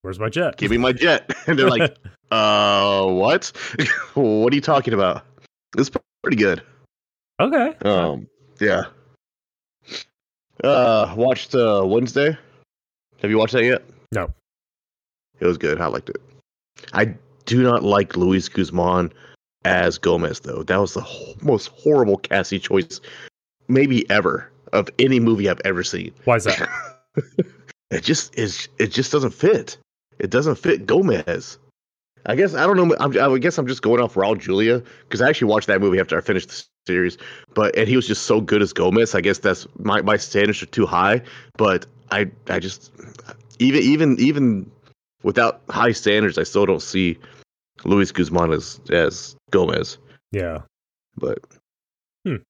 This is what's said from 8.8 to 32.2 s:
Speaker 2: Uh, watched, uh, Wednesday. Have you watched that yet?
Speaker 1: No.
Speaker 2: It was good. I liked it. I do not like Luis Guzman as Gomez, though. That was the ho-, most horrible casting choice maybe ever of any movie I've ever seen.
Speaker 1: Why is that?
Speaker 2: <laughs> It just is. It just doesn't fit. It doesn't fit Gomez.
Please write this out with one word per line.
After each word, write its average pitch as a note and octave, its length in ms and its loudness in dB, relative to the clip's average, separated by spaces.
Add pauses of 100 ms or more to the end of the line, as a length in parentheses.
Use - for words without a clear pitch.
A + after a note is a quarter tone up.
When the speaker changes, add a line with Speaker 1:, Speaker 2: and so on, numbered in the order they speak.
Speaker 2:
Uh, A#2 540 2
watched, B2 380 -2
uh, A2 300 2
Wednesday. B2+ 520 0 (840)
Have G#2 80 -2
you G#2+ 80 2
watched A2 160 0
that A#2+ 100 2
yet? B2 180 0 (300)
Speaker 1:
No. G2+ 200 -6 (1040)
Speaker 2:
It F2 80 -2
was F2 120 0
good. D2+ 220 -2
I E2+ 60 -2
liked B1 240 -6
it. - 100 -12 (720)
I G#2+ 220 0 (320)
do B2 160 2
not B2 200 2
like G2+ 340 0
Luis F2+ 320 0
Guzman F2 640 -2 (520)
as F2+ 340 0
Gomez, E2+ 420 -2
though. C2 220 -12
That F#2 160 -2
was G2 160 -2
the G2 60 -6
ho-, - 400 -16
most C3 280 -2
horrible B2 500 2
casting F#2+ 420 -4
choice F#2+ 400 -2 (680)
maybe C3 420 2
ever F#2+ 400 0 (220)
of G2 160 0 (100)
any C3 220 4
movie A2 280 2
I've F2 160 -2
ever F#2 180 -2
seen. F#2 300 -8 (120)
Speaker 1:
Why A#2+ 120 4
is A2+ 80 -2
that? - 240 -2 (480)
Speaker 2:
<laughs> - 300 -4 (440)
It - 140 -6
just - 340 -4
is. G#2 300 -6 (100)
It A2 140 -2
just - 180 -2
doesn't C#3 220 -2
fit. - 440 0 (440)
It F#2+ 100 -4
doesn't C3+ 240 0
fit G#2 320 -2
Gomez. B2+ 720 -2 (680)